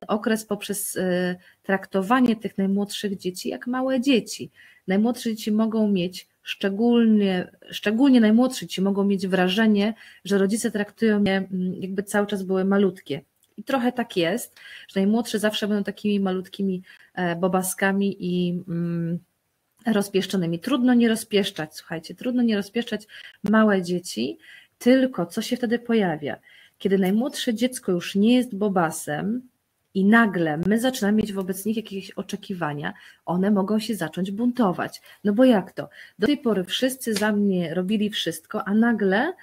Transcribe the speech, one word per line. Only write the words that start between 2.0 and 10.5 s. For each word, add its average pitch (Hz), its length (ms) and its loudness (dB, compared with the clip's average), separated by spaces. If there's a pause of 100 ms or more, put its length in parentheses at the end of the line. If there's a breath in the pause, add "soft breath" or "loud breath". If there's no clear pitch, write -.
tych - 220 -8
najmłodszych 196 580 -2
dzieci 185 320 -8
jak - 180 -8
małe 262 340 -2
dzieci. 247 500 0 (380 soft breath)
Najmłodsze 226 420 0
dzieci 220 220 -4
mogą 220 360 0
mieć 180 400 -2 (140)
szczególnie, 208 1080 2 (200)
szczególnie 247 500 4
najmłodsze 233 400 4
dzieci 180 220 -6
mogą 196 220 0
mieć 196 220 0
wrażenie, 202 680 2 (300 loud breath)
że 196 140 0
rodzice 202 320 0